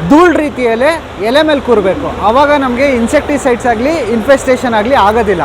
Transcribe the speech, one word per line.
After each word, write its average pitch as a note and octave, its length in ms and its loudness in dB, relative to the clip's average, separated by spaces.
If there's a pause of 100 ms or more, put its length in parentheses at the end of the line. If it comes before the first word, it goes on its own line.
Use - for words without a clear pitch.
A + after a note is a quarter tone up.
ಧೂಳು D#4 280 4
ರೀತಿಯಲ್ಲೇ C4 640 -2 (200)
ಎಲೆ B3+ 180 0
ಮೇಲೆ D#4 180 0
ಕೂರಬೇಕು. F#3 680 -2
ಆವಾಗ C#4 260 2
ನಮಗೆ C4+ 360 0
ಇನ್ಸೆಕ್ಟಿಸೈಡ್ಸ್ C4 800 0
ಆಗಲಿ, A#3+ 300 0
ಇನ್ಫೆಸ್ಟೇಷನ್ B3+ 800 0
ಆಗಲಿ A3 220 0
ಆಗೋದಿಲ್ಲ. G3+ 500 0